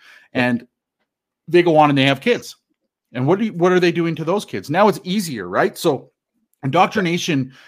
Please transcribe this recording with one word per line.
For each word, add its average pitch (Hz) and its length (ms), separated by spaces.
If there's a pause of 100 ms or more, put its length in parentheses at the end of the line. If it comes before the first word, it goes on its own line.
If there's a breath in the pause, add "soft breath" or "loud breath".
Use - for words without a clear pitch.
(340 loud breath)
And 123 340 (800)
they 170 160
go 165 140
on 151 120
and 143 80
they 135 80
have 139 160
kids. - 340 (580)
And 127 140
what 190 120
do 226 60
you, 208 80
what 175 180
are 180 80
they 175 120
doing 165 240
to 156 80
those 180 220
kids? 98 240
Now 185 180
it's 175 160
easier, 165 440
right? 117 300
So 147 340 (520)
indoctrination, 170 920 (140 loud breath)